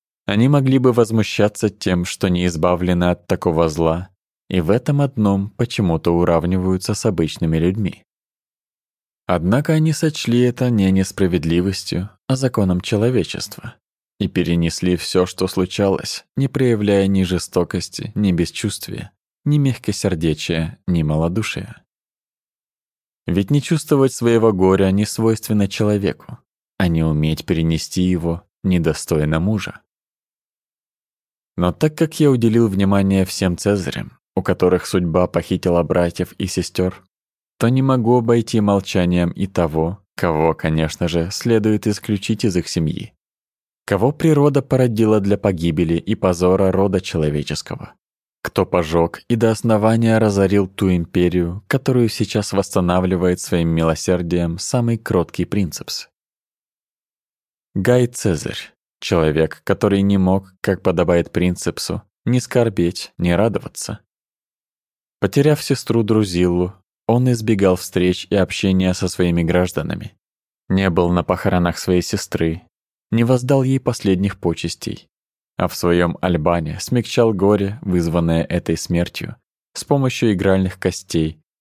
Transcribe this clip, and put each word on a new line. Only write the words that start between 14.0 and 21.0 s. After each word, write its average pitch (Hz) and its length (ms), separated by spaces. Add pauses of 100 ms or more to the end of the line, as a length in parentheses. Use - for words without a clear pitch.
и 98 100
перенесли 85 640
всё, 90 300
что - 220
случалось, - 800 (120)
не 135 100
проявляя 104 600
ни 98 160
жестокости, 90 920
ни 104 160
бесчувствия, - 800 (320)
ни 147 140
мягкосердечия, 85 1300
ни 85 160